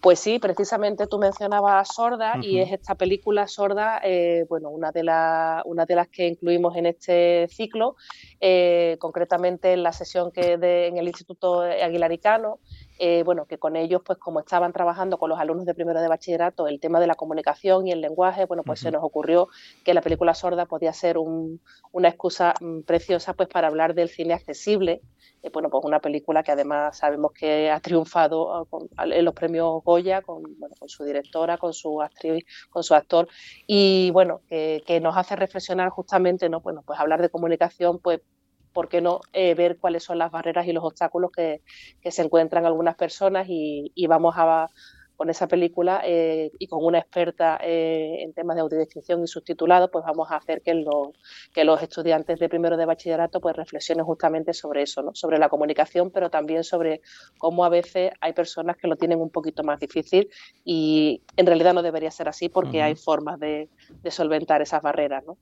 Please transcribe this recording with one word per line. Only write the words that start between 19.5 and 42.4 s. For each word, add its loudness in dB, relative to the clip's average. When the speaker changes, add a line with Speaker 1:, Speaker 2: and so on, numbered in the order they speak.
Speaker 1:
que 4
la 4
película 2
Sorda -2
podía -4
ser 0
un, -6
una 4
excusa, 0
mm, -10
preciosa, 0
pues, 0
para 0
hablar 0
del 0
cine -2
accesible. -2
Eh, -12
bueno, -4
pues, 0
una 2
película -2
que 0
además -2
sabemos 0
que 0
ha 0
triunfado, 0
ah, -6
con, -12
al, -4
en 2
los -2
premios -2
Goya, 2
con, -16
bueno, -18
con -20
su -16
directora, -4
con -6
su -6
actriz, -6
con -6
su 4
actor, 4
y, 6
bueno, 4
que, -2
que 2
nos 0
hace -2
reflexionar -4
justamente, 0
¿no? -4
Bueno, -10
pues, -10
hablar 2
de 2
comunicación, -2
pues, 0
¿por -4
qué 0
no, 0
eh, 2
ver 2
cuáles -2
son -6
las -2
barreras -4
y -2
los -4
obstáculos -2
que, -4
que -6
se -2
encuentran 4